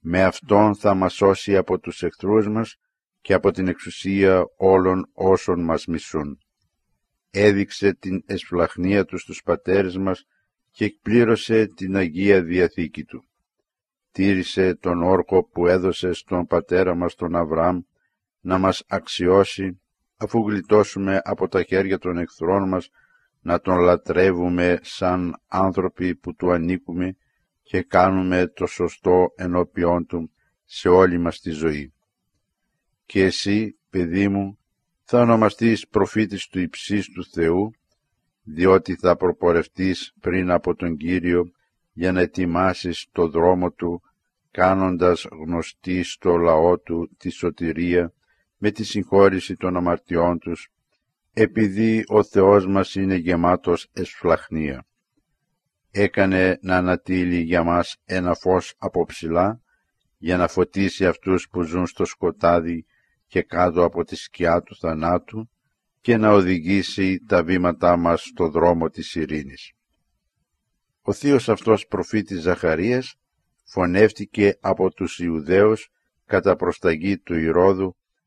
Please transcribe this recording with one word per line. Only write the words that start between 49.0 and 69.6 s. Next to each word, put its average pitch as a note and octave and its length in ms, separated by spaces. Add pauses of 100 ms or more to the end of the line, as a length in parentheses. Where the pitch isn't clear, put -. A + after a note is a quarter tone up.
των F2+ 200
αμαρτιών F2 640
τους, - 300 (640)
επειδή A2 760
ο G#2+ 160
Θεός G2 440
μας G2 280
είναι F#2+ 200
γεμάτος F2 800
εσφλαχνία. D#2 920 (1040)
Έκανε F#2+ 720
να F#2 140
ανατείλει F2+ 640
για E2+ 220
μας E2+ 420
ένα F2+ 300
φως F#2 440
από F2+ 260
ψηλά, F2 560 (580)
για F2 180
να F2 120
φωτίσει F#2+ 580
αυτούς F2+ 420
που F2+ 140
ζουν F2 240
στο - 180
σκοτάδι E2+ 840 (400)
και F2+ 160
κάτω F2 420
από E2+ 200
τη F2 120
σκιά E2+ 460
του - 140
θανάτου, E2+ 720 (500)
και A#2 160
να G#2+ 140
οδηγήσει F#2+ 960
τα F2+ 160
βήματά F2 540
μας E2+ 260
στο - 260
δρόμο E2 400
της - 260
ειρήνης. D2+ 580 (1300)